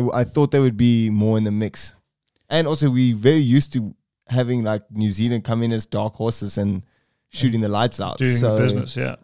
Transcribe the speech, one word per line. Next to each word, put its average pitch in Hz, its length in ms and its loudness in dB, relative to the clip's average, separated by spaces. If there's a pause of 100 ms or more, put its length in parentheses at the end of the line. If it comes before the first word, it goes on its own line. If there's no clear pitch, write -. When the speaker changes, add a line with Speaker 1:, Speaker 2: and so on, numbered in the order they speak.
(120)
Speaker 1:
I 123 120 0
thought 143 260 0
they 139 100 2
would 127 180 2
be 113 340 4
more 107 260 2
in 110 60 0
the 107 80 -2
mix. 104 420 -6 (560)
And 160 180 0
also, 147 220 0
we 127 240 2
very 127 260 4
used 135 340 2
to 110 220 -4 (320)
having, 123 360 -2
like, 107 280 -2
New 107 180 0
Zealand 113 340 -2
come 117 200 -2
in 117 80 0
as 113 140 -4
dark 104 300 -6
horses 110 420 -6
and 101 260 -2 (460)
shooting 117 320 0
the 104 80 -2
lights 107 320 -2
out. 95 160 -6
Speaker 2:
Doing 127 160 0
the 120 40 0
Speaker 1:
So, 113 220 2
Speaker 2:
business, 123 360 -2
yeah. 127 280 -6